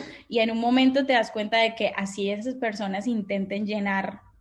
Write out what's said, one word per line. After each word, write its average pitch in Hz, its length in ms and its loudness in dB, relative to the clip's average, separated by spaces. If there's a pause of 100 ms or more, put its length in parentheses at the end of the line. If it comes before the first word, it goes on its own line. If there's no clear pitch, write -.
(300)
y 226 100 2
en 226 120 4
un 226 80 -2
momento 262 460 4
te 262 80 2
das 226 180 2
cuenta 214 280 0
de 226 160 4
que 208 200 -2
así 196 340 -4
esas 214 260 -4
personas 208 520 -4
intenten 202 580 -2
llenar 202 560 -2 (200)